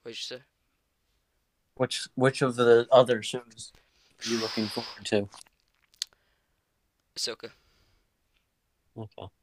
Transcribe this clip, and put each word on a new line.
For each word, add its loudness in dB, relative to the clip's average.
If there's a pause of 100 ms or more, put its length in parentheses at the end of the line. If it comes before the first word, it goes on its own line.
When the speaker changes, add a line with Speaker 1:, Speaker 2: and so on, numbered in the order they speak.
Speaker 1:
What'd -16
you -12
say? -20 (1300)
Speaker 2:
Which, -4
which 0
of -2
the 6
other 6
shows -12 (520)
are -8
you -2
looking -4
forward -10
to? 0 (1900)
Speaker 1:
Ahsoka. -10 (1400)
Speaker 2:
Okay. -14 (160)